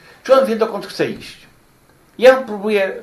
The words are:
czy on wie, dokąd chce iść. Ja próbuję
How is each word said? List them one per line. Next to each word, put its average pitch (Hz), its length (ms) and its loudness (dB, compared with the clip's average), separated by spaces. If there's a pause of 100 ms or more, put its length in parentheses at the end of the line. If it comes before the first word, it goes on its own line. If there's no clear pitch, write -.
(240)
czy 262 100 2
on 262 120 4
wie, 220 100 -2
dokąd 220 300 -4
chce 131 240 -4
iść. - 360 -16 (720)
Ja 254 180 8
próbuję 208 560 -2 (100)